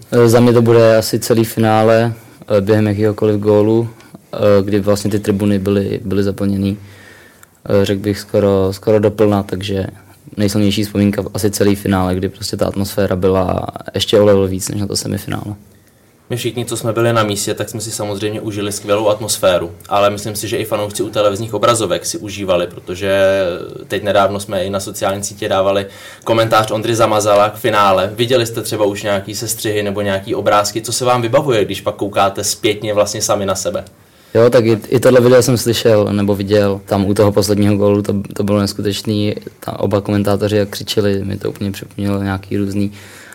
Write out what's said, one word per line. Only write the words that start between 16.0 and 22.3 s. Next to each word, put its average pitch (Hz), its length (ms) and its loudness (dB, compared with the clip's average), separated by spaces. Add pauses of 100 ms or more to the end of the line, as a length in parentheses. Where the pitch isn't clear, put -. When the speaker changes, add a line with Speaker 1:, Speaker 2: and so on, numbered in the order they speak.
Speaker 2:
My 123 80 -6
všichni, 117 280 -6
co 113 120 -6
jsme 113 160 -4
byli 117 200 2
na 113 100 2
místě, 104 300 -4
tak - 160 -6
jsme 107 120 -10
si 110 100 -10
samozřejmě 104 500 -6
užili 104 300 -6
skvělou 104 360 -2
atmosféru, 98 640 -2 (180)
ale 101 200 0
myslím 104 260 -6
si, 110 120 -8
že - 100 -4
i - 80 -6
fanoušci 104 380 -6
u 104 60 -6
televizních 104 440 -2
obrazovek 104 520 -2
si - 120 -8
užívali, 92 500 -4